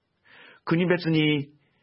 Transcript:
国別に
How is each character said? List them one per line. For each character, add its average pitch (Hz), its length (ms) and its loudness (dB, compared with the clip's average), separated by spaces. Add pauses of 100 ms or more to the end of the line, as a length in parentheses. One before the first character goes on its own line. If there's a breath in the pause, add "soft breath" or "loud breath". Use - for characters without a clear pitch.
(640 loud breath)
国 170 220 0
別 170 240 0
に 151 400 0 (320)